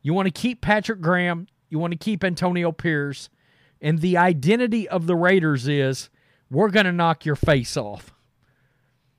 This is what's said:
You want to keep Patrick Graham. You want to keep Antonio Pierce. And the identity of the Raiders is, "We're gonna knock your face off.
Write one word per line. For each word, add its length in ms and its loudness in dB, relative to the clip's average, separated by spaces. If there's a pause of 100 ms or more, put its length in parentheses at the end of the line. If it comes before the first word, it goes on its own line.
You 120 -2
want 140 0
to 140 -6
keep 200 -2
Patrick 400 -2
Graham. 460 0 (220)
You 100 -4
want 120 -4
to 60 -6
keep 260 -4
Antonio 480 0
Pierce. 580 -4 (520)
And 200 0
the 160 2
identity 720 2
of 180 -4
the 80 2
Raiders 500 2
is, 440 -2 (420)
"We're 180 2
gonna 220 2
knock 340 0
your 120 -2
face 400 0
off. 360 -10 (1040)